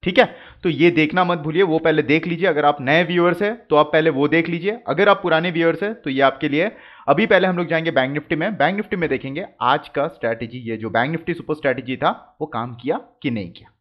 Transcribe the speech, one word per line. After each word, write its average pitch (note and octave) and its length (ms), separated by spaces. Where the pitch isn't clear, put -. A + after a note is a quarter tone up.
ठीक F#3 160
है, A#3+ 60
तो F#3+ 60
ये D#3+ 220
देखना D#3+ 340
मत F3 140
भूलिए, D#3 240
वो D#3+ 160
पहले D#3 240
देख D#3 240
लीजिए। F3 220
अगर D3 160
आप C#3+ 160
नए D3 240
व्यूअर्स F3 380
हैं G#3+ 140
तो D#3 100
आप D3+ 160
पहले D#3+ 180
वो C#3+ 180
देख E3 200
लीजिए, F3+ 300
अगर E3+ 200
आप G3 140
पुराने E3+ 280
व्यूअर्स E3 320
हैं G#3+ 120
तो F3+ 160
ये C3+ 120
आपके C3+ 260
लिए। D#3 220
अभी D#3 180
पहले F#3+ 220
हम F3+ 80
लोग F3 100
जाएंगे E3 240
बैंक C3+ 220
निफ्टी D3+ 240
में। F3+ 200
बैंक D#3+ 200
निफ्टी G#3+ 200
में E3+ 140
देखेंगे C#3 360
आज C#3 260
का C#3+ 200
स्ट्रैटेजी, A#2+ 520
ये A2+ 160
जो A2 140
बैंक A#2+ 200
निफ्टी E3+ 240
सुपर D#3+ 200
स्ट्रैटेजी C3 420
था D3+ 440
वो D#3 60
काम A#2+ 280
किया C#3+ 260
कि C#3+ 80
नहीं G2 220
किया। - 280